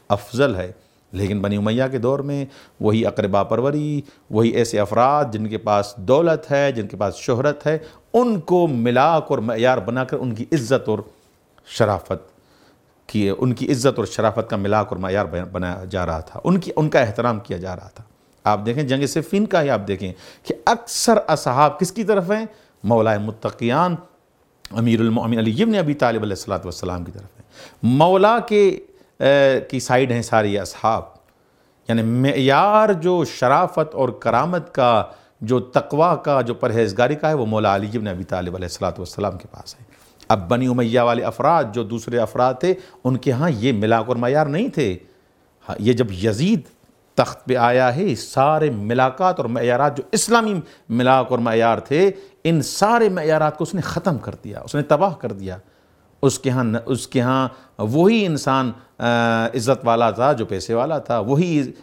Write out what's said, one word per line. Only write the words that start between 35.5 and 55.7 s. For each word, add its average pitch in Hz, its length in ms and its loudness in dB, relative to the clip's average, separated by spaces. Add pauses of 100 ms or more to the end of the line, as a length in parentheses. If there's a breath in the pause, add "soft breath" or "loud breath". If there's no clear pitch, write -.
تقوی 143 560 0 (100)
کا، 139 160 2
جو 120 120 -4
پرہیزگاری 117 640 0
کا 156 140 -2
ہے، 156 40 0
وہ 131 120 -2
مولا 107 300 2
علی 104 180 -2
ابن 107 140 -4
ابی 92 160 -8
طالب 90 320 -6
علیہ 92 100 -8
الصلوۃ 87 340 -6
والسلام 98 380 -6
کے - 140 -18
پاس - 240 -20
ہے۔ - 220 -20 (300 soft breath)
اب 98 220 0
بنی 123 180 2
امیہ 123 320 2
والے 117 240 2
افراد 139 400 2 (100)
جو 117 100 -2
دوسرے 117 360 -4
افراد 123 400 0
تھے، 180 140 0 (300 loud breath)
ان 127 140 0
کے 139 140 0
ہاں 143 180 0
یہ 123 220 0
ملاک 110 360 2
اور 123 80 -2
معیار 135 300 0
نہیں 170 220 -2
تھے۔ 110 300 -2 (720 soft breath)
ہاں، - 100 -8
یہ 113 140 4
جب 117 180 2
یزید 110 500 0 (540)
تخت - 300 -2
پہ 123 100 0
آیا 123 400 4
ہے، 165 200 0
سارے 151 540 0
ملاقات 127 680 0
اور 127 60 -4
معیارات 123 520 0
جو 131 140 -6
اسلامی 220 420 0 (360 loud breath)
ملاک 127 400 4
اور 123 100 0
معیار 113 380 2
تھے، 165 340 2 (320 loud breath)
ان 160 180 2
سارے 220 480 2
معیارات 156 480 0
کو 170 60 -6
اس 160 100 -6
نے 185 80 -2
ختم 175 360 -4
کر 101 260 -10
دیا، 101 160 -14
اس - 160 -10
نے 147 60 0
تباہ 151 340 2
کر 117 160 -8
دیا۔ 95 260 -10 (640 soft breath)